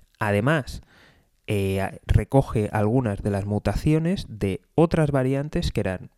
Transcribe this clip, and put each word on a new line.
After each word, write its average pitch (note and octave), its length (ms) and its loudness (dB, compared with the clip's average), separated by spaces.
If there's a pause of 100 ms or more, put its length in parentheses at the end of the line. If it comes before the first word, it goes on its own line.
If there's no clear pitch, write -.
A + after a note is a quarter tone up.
(180)
Además, A2 640 0 (640)
eh, G2 600 -2
recoge A2 640 2
algunas G#2+ 520 0
de G#2 80 0
las G2 140 -2
mutaciones D3+ 840 0
de G2+ 320 -4 (140)
otras D#3 360 2
variantes C#3 600 -2
que - 100 -2
eran F#2 360 -6